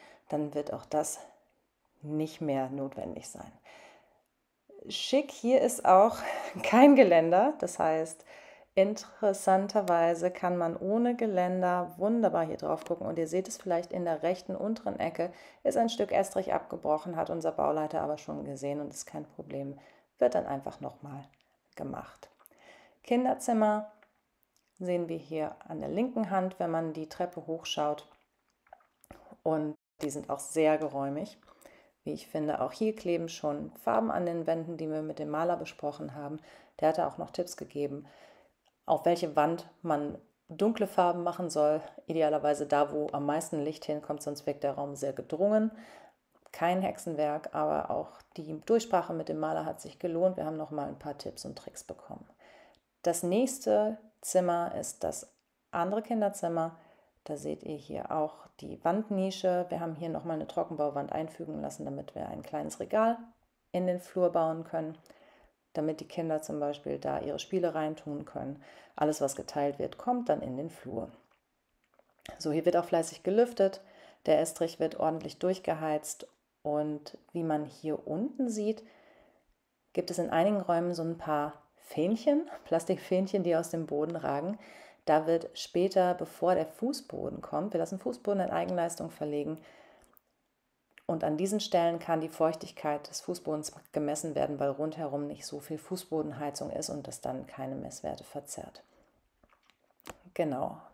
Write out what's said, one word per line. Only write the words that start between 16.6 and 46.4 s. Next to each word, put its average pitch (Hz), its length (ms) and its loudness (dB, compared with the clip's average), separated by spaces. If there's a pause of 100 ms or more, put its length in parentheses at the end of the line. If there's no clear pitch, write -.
hat 165 140 -2
unser 160 240 -2
Bauleiter 151 480 0
aber 151 160 -2
schon 147 260 -10
gesehen 143 380 -6
und 147 120 -10
ist - 120 -12
kein 151 200 -12
Problem. 139 540 -12 (400)
Wird 123 160 4
dann - 100 2
einfach - 360 -8
nochmal 139 420 -12 (520)
gemacht. - 540 -12 (760)
Kinderzimmer 220 880 2 (880)
sehen 175 300 -2
wir 165 80 -4
hier 151 380 -4 (120)
an 160 120 -8
der 139 100 -6
linken 220 400 -2
Hand, 185 300 0
wenn 170 120 0
man 165 220 -2
die 156 160 -8
Treppe 175 380 -6
hochschaut. 151 600 -2 (1400)
Und 151 320 0 (260)
die 151 80 -2
sind 143 200 -8
auch 143 100 -2
sehr 156 380 4
geräumig, 139 640 -4 (640)
wie 151 100 -6
ich - 140 -12
finde. 151 340 -2
Auch 131 100 -2
hier 220 240 0
kleben 170 340 0
schon 151 480 -4
Farben 226 340 2
an 180 140 0
den 170 200 -2
Wänden, 165 320 -2
die 156 120 -4
wir 156 120 -2
mit 156 180 -6
dem 151 100 -6
Maler 165 280 2
besprochen 147 580 -8
haben. 151 240 -8 (400)
Der 156 100 6
hatte 160 180 2
auch 143 100 -6
noch 165 140 -8
Tipps - 260 -4
gegeben, 143 480 -6 (800)
auf 156 200 2
welche 170 300 2
Wand 160 320 4 (140)
man 147 360 0 (320)
dunkle 208 380 2
Farben 175 360 2
machen 175 260 -2
soll. 151 320 4 (240)
Idealerweise 147 640 2
da, 143 240 4
wo 151 200 -2
am 143 140 -2
meisten 156 380 0
Licht 151 220 -6
hinkommt, 151 380 -4
sonst 147 220 -6
wirkt 147 180 -4
der 139 100 0
Raum 143 220 -6
sehr 139 180 -2
gedrungen. 214 580 2 (800)